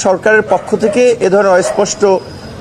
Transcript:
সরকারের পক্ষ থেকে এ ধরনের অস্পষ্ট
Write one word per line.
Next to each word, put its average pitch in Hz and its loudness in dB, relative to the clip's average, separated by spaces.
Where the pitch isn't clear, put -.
সরকারের 208 2
পক্ষ 180 -2
থেকে 247 2
এ - 2
ধরনের 196 2
অস্পষ্ট - -2